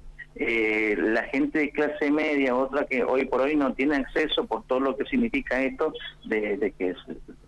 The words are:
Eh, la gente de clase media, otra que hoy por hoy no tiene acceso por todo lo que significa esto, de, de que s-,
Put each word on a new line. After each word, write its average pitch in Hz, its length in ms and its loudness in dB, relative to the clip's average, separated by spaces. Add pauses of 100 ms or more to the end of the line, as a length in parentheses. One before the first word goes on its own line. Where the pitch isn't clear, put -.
(340)
Eh, 110 640 2
la 110 260 2
gente 147 360 0
de 143 100 0
clase 147 400 0
media, 147 460 2
otra 135 300 0
que 127 180 0
hoy 131 220 2
por 127 140 0
hoy 143 160 2
no 135 160 2
tiene 143 240 0
acceso 143 500 0
por 110 180 -4
todo 127 160 0
lo 135 160 0
que 139 80 -4
significa 127 580 0
esto, 131 300 -2 (320)
de, 107 320 0
de 101 160 0
que 92 180 -2
s-, - 260 -10 (320)